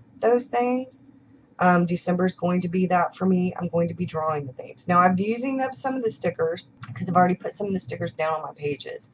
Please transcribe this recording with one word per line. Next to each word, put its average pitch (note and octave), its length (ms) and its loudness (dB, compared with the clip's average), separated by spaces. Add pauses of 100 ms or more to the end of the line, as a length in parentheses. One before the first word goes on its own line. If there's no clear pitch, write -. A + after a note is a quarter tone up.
(200)
those A#3+ 280 4
things. B3 560 -2 (560)
Um, F3+ 260 6
December F3 400 0
is F#3 100 0
going F3+ 260 0
to F3 80 -2
be F#3 180 0
that F3+ 280 2
for F#3 120 0
me. F3+ 280 2
I'm F3 120 -6
going E3+ 220 0
to E3 40 -8
be F3 120 -4
drawing D#3 420 -2
the C3 60 -14
things. - 340 -16
Now, F3 100 4
I'm F#3 220 6
using A#3+ 420 -2
up B3+ 140 -4
some C4 200 -4
of C4 80 -4
the A3+ 60 0
stickers - 600 -4 (220)
'cause - 140 -6
I've F3 80 0
already F3+ 200 6
put - 180 -8
some G#3 140 -6
of G3 60 -2
the F#3 60 -2
stickers E3+ 340 -8
down D#3 200 -2
on D#3 80 -4
my C#3+ 120 -12
pages. - 600 -8